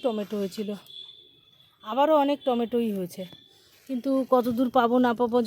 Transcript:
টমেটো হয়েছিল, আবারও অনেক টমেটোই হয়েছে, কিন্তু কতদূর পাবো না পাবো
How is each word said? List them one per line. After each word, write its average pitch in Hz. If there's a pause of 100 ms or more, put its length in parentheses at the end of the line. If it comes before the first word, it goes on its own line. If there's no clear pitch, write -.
টমেটো 214
হয়েছিল, 196 (1200)
আবারও 285 (100)
অনেক 285
টমেটোই 233
হয়েছে, 185 (680)
কিন্তু 269 (220)
কতদূর 247 (100)
পাবো 233 (100)
না 240 (100)
পাবো 240